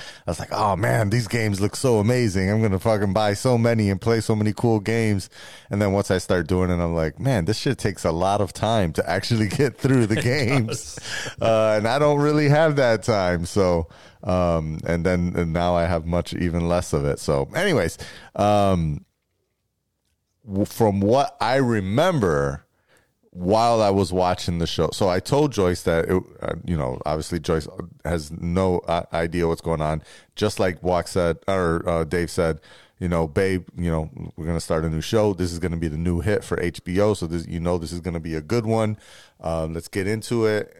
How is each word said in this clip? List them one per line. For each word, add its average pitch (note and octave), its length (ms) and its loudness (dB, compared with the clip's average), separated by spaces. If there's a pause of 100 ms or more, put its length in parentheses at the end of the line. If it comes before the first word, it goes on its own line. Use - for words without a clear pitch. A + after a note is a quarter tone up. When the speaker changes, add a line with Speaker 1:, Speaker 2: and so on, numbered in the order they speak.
(260)
Speaker 1:
I - 60 -4
was E2+ 60 -6
like, - 140 -10
"Oh G2+ 240 0
man, A2+ 320 0
these A2 200 0
games G#2+ 340 0
look G#2 140 -2
so A#2+ 220 2
amazing. G2+ 520 2
I'm G#2+ 100 2
gonna G2 180 2
fucking G2+ 360 2
buy G#2+ 180 4
so B2 240 2
many A2+ 320 2
and F#2+ 100 2
play A#2 220 2
so A2 160 0
many G#2+ 160 0
cool A2+ 280 2
games." G#2+ 500 0 (400)
And G2+ 100 -2
then G2+ 120 4
once G2 180 0
I F#2 80 4
start F2+ 280 0
doing F2+ 220 2
it, F2+ 60 0
I'm E2+ 200 -2
like, D#2+ 240 -2
"Man, G#2 280 0
this G#2+ 100 0
shit C3+ 220 -4
takes - 260 -4
a E2+ 80 2
lot F#2+ 300 0
of F2+ 100 -4
time G#2+ 420 0
to - 140 -2
actually G#2 400 0
<laughs> - 0 -
get C3 300 -2
through B2+ 300 2
the A2 100 0
Speaker 2:
<laughs> - 0 -
It A2 60 -2
Speaker 1:
games." B2 420 0
Speaker 2:
does. - 320 -10 (420)
Speaker 1:
Uh, A2 380 4
and G#2+ 100 0
I B2+ 100 2
don't D3 220 4
really D3 300 4
have D3+ 260 4
that A#2+ 260 4
time. F2+ 440 2
So, F2 420 2 (360)
um, E2+ 640 0
and E2+ 200 0
then, F2 300 2
and E2 180 0
now F2 200 2
I E2+ 120 2
have E2+ 180 -2
much, E2+ 300 -2
even E2+ 340 -2
less F2 240 0
of C#2+ 140 0
it. C#2+ 120 -2
So C#2 380 0
anyways, D#3+ 400 0 (400)
um, G2 680 2 (1400)
w-, G2 200 -2
from G2+ 340 2
what A#2+ 400 2
I A#2+ 160 2
remember, G#2 1080 0 (640)
while A2 500 2
I G2+ 100 4
was G2 220 2
watching F2+ 460 0
the E2 80 0
show, - 260 0
so G2 160 0
I F2+ 120 2
told C#3+ 320 0
Joyce F2+ 320 0
that, E2 240 0
it, F#2 140 2 (200)
uh, - 120 -6 (100)
you F2 120 -2
know, B1+ 300 -4
obviously D#2 340 -2
Joyce D#2+ 260 -2 (380)
has D#2 260 -4
no, F2+ 500 0
uh, E2+ 320 -2
idea E2+ 360 0
what's E2 140 -2
going E2 180 -2
on. D#2 220 -2 (340)
Just G#2 240 -2
like F#2 220 -2
Wok F2 260 0
said, E2+ 300 0 (100)
or, F2 400 0
uh, E2 160 0
Dave E2+ 260 -2
said, D#2+ 300 0 (380)
you F#2 100 -4
know, E2 180 0
"Babe, F#2 400 0 (100)
you F2 140 -2
know, D#2 200 -2 (260)
we're D#2+ 100 -10
gonna E2 140 -2
start D#2+ 240 -2
a E2 60 -2
new D#2 100 -2
show. G#2+ 320 0
This F2 180 -4
is E2+ 80 -8
gonna E2 200 -4
be E2 100 -2
the D2+ 80 -4
new E2+ 240 0
hit G#2+ 240 -2
for - 160 -4
H E2+ 240 -6
B F2+ 160 -2
O, G#2 140 2
so F2+ 120 -6
this, E2 220 -6
you E2+ 100 -8
know, F2 200 0
this E2 120 -8
is F2 100 -8
gonna E2 200 -6
be D#2+ 160 -6
a D#2 60 -4
good G#2+ 240 -2
one. A2 300 0 (440)
Um, E2 340 -4
let's E2 140 -8
get F#2+ 180 -4
into A2 400 -2
it." G#2+ 340 -2